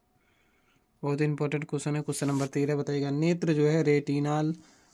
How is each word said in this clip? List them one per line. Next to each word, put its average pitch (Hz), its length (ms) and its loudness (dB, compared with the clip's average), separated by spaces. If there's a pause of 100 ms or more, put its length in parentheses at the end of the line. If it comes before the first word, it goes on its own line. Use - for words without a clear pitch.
(1040)
बहुत 143 180 -2
इंपॉर्टेंट 147 440 -2
क्वेश्चन 147 300 -4
है 151 60 -2
क्वेश्चन 143 260 -4
नंबर 139 200 0
तेरह। 147 280 0
बताइएगा, 143 360 -2
नेत्र 165 420 2
जो 147 140 4
है 156 160 4
रेटिनल 147 720 2 (380)